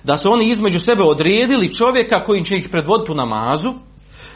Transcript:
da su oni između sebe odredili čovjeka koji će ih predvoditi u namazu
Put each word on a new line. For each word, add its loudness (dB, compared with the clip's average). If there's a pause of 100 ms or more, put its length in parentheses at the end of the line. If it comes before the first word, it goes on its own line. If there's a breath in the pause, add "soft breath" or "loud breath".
da 0
su 0
oni 2
između 0
sebe 2
odredili 2
čovjeka 0
koji 0
će -2
ih -4
predvoditi -2
u -4
namazu -2 (640 loud breath)